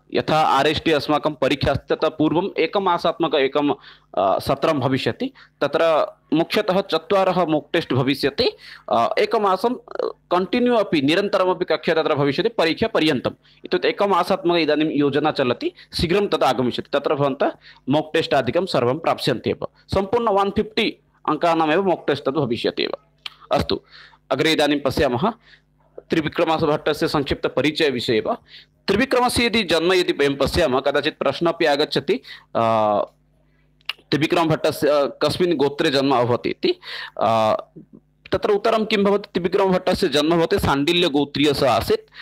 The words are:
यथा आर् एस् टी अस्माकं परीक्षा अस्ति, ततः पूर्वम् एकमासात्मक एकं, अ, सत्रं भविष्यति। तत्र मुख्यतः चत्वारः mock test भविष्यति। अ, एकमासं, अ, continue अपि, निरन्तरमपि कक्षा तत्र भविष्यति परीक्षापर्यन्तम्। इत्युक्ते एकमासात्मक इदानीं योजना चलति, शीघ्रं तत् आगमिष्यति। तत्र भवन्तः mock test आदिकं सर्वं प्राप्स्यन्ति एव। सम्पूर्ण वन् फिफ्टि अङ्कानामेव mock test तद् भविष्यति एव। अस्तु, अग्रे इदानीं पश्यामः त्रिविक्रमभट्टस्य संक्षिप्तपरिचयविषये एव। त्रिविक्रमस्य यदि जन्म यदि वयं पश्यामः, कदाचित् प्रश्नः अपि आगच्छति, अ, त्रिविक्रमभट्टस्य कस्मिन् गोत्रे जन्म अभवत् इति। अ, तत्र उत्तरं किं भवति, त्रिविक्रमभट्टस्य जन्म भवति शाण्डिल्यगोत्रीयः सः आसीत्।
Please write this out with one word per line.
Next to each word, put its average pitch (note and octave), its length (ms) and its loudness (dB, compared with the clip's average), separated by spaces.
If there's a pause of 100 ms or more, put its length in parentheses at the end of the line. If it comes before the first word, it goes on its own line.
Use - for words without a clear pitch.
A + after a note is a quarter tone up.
(140)
यथा D#3 260 2
आर् C3+ 260 2
एस् D3+ 160 -2
टी D#3+ 100 0
अस्माकं D3+ 420 0
परीक्षा C#3+ 360 0
अस्ति, C#3 240 -2
ततः D#3 140 0
पूर्वम् D#3 520 -2
एकमासात्मक E3+ 760 0
एकं, C#3+ 360 2 (480)
अ, F#2+ 200 2
सत्रं D3+ 420 0
भविष्यति। C3 520 -2 (280)
तत्र D3+ 460 2 (260)
मुख्यतः F3+ 480 0
चत्वारः F#3 640 0
mock D3+ 280 -2
test D#3+ 200 -2
भविष्यति। C#3 600 0 (360)
अ, A2+ 300 2
एकमासं, G#3+ 560 0
अ, - 380 -8 (180)
continue A#3+ 440 0
अपि, G3+ 280 0
निरन्तरमपि F3+ 640 0
कक्षा D#3+ 300 0
तत्र D#3 200 0
भविष्यति C#3+ 340 0
परीक्षापर्यन्तम्। D#3+ 880 0 (300)
इत्युक्ते F3+ 240 -2
एकमासात्मक F#3 680 0
इदानीं D#3 340 0
योजना C#3+ 400 0
चलति, C#3 420 -2 (280)
शीघ्रं G3 260 0
तत् D#3+ 160 0
आगमिष्यति। B2+ 560 0
तत्र D3+ 160 0
भवन्तः C#3 380 0 (360)
mock D3+ 260 0
test D#3+ 200 -2
आदिकं C3+ 320 0
सर्वं C3 320 0
प्राप्स्यन्ति B2+ 520 -2
एव। - 180 -6 (260)
सम्पूर्ण A3+ 340 0
वन् G3 220 0
फिफ्टि G#3 520 -4 (260)
अङ्कानामेव D#3+ 540 2
mock F3+ 240 -2
test C#3 180 -2
तद् C#3 100 -2
भविष्यति A#2 480 -2
एव। G1+ 80 -2 (640)
अस्तु, - 280 -2 (500)
अग्रे D3+ 220 0
इदानीं D3 280 0
पश्यामः C3+ 520 0 (800)
त्रिविक्रमभट्टस्य D#3 1000 0
संक्षिप्तपरिचयविषये C#3+ 1080 0
एव। D#3 200 -2 (520)
त्रिविक्रमस्य B3 580 0
यदि A3+ 160 0
जन्म E3 300 0
यदि F3+ 200 2
वयं C#3 240 0
पश्यामः, C3+ 440 0
कदाचित् C#3 380 -2
प्रश्नः D3+ 320 0
अपि E3 140 -2
आगच्छति, D3 480 0 (440)
अ, A#2 60 0 (1500)
त्रिविक्रमभट्टस्य D#3 760 0 (340)
कस्मिन् E3 340 0
गोत्रे C#3+ 340 0
जन्म C#3 260 2
अभवत् A#2+ 300 0
इति। - 220 -4 (520)
अ, A2 360 2 (760)
तत्र G3 180 -2
उत्तरं A3 340 0
किं G#3 200 0
भवति, G3+ 300 0
त्रिविक्रमभट्टस्य F#3 760 0
जन्म D3 220 0
भवति E3+ 280 2
शाण्डिल्यगोत्रीयः D3 920 0
सः C3+ 180 2
आसीत्। - 400 0 (100)